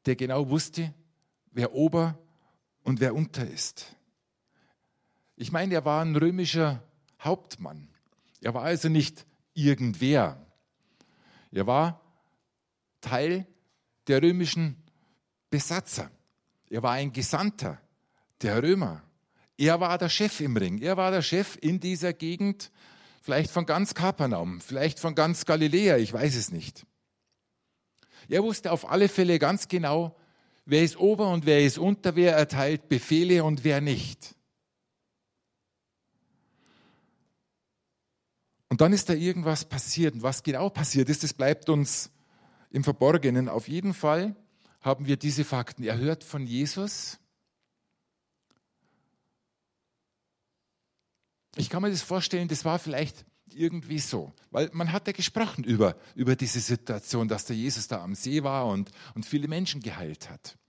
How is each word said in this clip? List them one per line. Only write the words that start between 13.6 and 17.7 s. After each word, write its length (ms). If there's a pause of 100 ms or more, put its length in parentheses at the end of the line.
der 160
römischen 580 (720)
Besatzer. 640 (580)
Er 140
war 80
ein 200
Gesandter 680 (640)